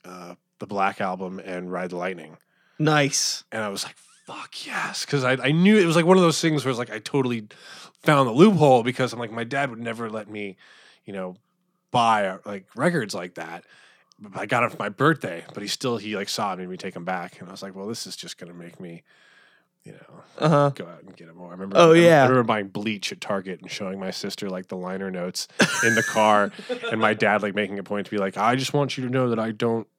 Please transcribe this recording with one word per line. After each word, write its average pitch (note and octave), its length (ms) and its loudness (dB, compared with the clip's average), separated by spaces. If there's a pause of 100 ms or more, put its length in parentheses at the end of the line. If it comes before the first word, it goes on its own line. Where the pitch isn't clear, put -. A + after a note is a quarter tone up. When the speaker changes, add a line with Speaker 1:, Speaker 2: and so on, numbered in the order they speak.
Speaker 1:
uh, F2+ 300 -18 (240)
the G2+ 80 -10
Black G2 360 -2
Album F#2 360 -6
and F2+ 340 -10
Ride F2+ 200 -6
the F2+ 60 -8
Lightning. E2+ 400 -8 (420)
Speaker 2:
Nice. D3+ 720 0
Speaker 1:
And A2 100 -6
I G#2+ 80 -4
was G2 140 -8
like, - 120 -12 (300)
"Fuck - 400 -14
yes." - 400 -8
'Cause C#3 180 -2
I, B2+ 100 0
I C3 180 -2
knew, F#3+ 260 6
it F3+ 80 6
was, D#3+ 100 2
like, E3 120 4
one F#3+ 100 8
of F3+ 60 6
those D#3+ 180 2
things D3+ 240 0
where C3+ 60 0
it's A#2 80 -2
like, A#2+ 120 -6
I G#2+ 60 -10
totally A#2+ 500 -2 (540)
found C#3 260 4
the A2 60 -2
loophole D3 480 8
because B2 320 -2
I'm A#2 60 -10
like, A2+ 120 -8
my A#2 120 -6
dad C#3 260 -2
would A2+ 100 -12
never A2+ 300 -6
let G#2+ 180 -8
me, G#2 300 -10 (480)
you G2 80 -14
know, F#2 220 -8 (560)
buy, A2+ 340 4
uh, F#2+ 180 -6
like, G2+ 220 -12 (100)
records C3 380 -2
like F2+ 220 -10
that. E2 300 -14 (540)
But G2+ 220 -20
I G#2+ 60 -8
got A#2+ 160 0
it A#2 80 -2
for - 60 -16
my G2+ 120 -6
birthday, A#2+ 540 -2 (100)
but G#2+ 80 -12
he G2+ 80 -10
still, A#2+ 280 -4
he, G#2 180 -8
like, G2 140 -6
saw G2+ 240 -4
it, F2+ 40 -8
made F#2 120 -12
me F#2 80 -10
take F#2+ 180 -12
'em F2 100 -12
back. F3 340 -8
And F2+ 100 -18
I - 20 -18
was F#2+ 100 -16
like, F#2+ 140 -14
"Well, - 100 -10
this A2+ 220 -8
is F2+ 80 -14
just - 240 -16
gonna F2 160 -18
make E3+ 240 -18
me, E3+ 240 -16 (800)
you - 80 -20
know, - 320 -20 (140)
Speaker 2:
Uh-huh. C#3+ 380 4
Speaker 1:
go F2 120 -12
out F2 160 -20
and - 140 -20
get E2 100 -20
'em E2 80 -20
more." F2+ 140 -18
I - 20 -16
remember, G2 260 -8
Speaker 2:
Oh, E3 140 10
Speaker 1:
I, E3 60 10
Speaker 2:
yeah. E3 260 8
Speaker 1:
I B2+ 40 6
remember B2+ 200 4
buying G#2+ 220 0
Bleach G#2 420 -6
at F#2 80 -14
Target F#2+ 420 -6
and F#2 80 -18
showing F#2+ 300 -8
my F#2+ 120 -6
sister, G2+ 380 -8
like, F#2 180 -8
the F#2+ 100 -10
liner F#2+ 340 -6
notes F2+ 360 -8 (380)
in A2 100 2
the A2 80 2
car G#2+ 480 4 (180)
Speaker 2:
<laughs> A#3+ 220 -6
Speaker 1:
and A2 100 -2
my G#2+ 120 4
dad, - 280 2
like, G2+ 140 -4
making G2+ 240 -4
a F#2 40 -10
point G2+ 220 -6
to - 60 -12
be G#2 60 -4
like, G2 200 -2
"I A2 180 2
just C3 180 -4
want C#3+ 240 0
you C3 60 -6
to B2 60 -6
know B2+ 200 0
that A2 100 0
I A2 120 -4
don't A2+ 360 -2 (120)